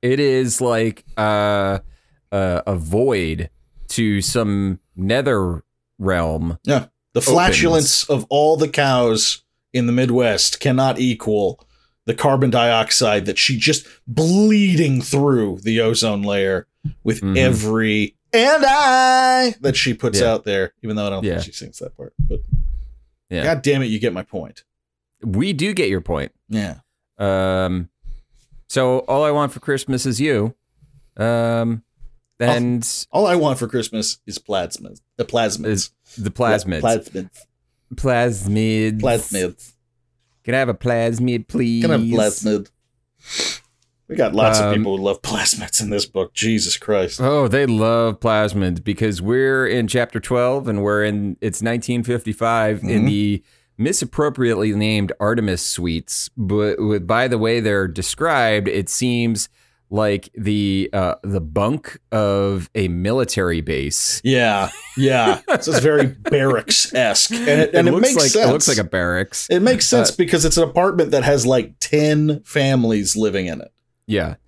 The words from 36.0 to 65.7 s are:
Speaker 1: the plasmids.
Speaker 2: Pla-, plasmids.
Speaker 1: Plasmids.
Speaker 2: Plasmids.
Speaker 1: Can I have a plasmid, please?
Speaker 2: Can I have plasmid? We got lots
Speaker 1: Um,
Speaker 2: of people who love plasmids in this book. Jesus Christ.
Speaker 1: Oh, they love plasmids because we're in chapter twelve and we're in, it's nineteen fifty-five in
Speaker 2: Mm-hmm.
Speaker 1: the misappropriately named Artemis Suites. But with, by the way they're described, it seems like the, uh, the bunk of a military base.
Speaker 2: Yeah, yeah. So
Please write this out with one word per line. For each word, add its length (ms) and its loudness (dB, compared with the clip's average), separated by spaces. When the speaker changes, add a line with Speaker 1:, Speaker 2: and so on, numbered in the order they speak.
Speaker 1:
the 140 -6
plasmids. 500 0
Speaker 2:
Pla-, 160 2
plasmids. 320 -8
Speaker 1:
Plasmids. 1080 0
Speaker 2:
Plasmids. 720 -4
Speaker 1:
Can 120 -4
I 40 2
have 120 0
a 40 -2
plasmid, 720 -2
please? 340 0
Speaker 2:
Can 100 2
I 60 2
have 80 2
plasmid? 640 0
We 80 -10
got 180 0
lots 260 4
Speaker 1:
Um, 80 2
Speaker 2:
of 80 2
people 200 0
who 80 -4
love 180 -2
plasmids 580 -2
in 100 -4
this 140 -2
book. 300 -6
Jesus 420 0
Christ. 440 -2
Speaker 1:
Oh, 280 2
they 180 2
love 540 0
plasmids 600 0
because 400 -2
we're 440 0
in 220 0
chapter 320 -2
twelve 480 -2
and 140 -2
we're 220 0
in, 360 -4
it's 220 -6
nineteen 400 -2
fifty-five 800 -2
in 60 -4
Speaker 2:
Mm-hmm. 180 2
Speaker 1:
the 360 0
misappropriately 960 0
named 440 0
Artemis 460 0
Suites. 720 -6
But 420 0
with, 280 -2
by 200 0
the 120 -2
way 220 0
they're 280 0
described, 800 0
it 220 -2
seems 580 -2
like 460 -2
the, 580 -2
uh, 300 0
the 180 -2
bunk 580 -4
of 640 0
a 140 0
military 720 0
base. 640 -4
Speaker 2:
Yeah, 460 2
yeah. 440 2
So 120 -6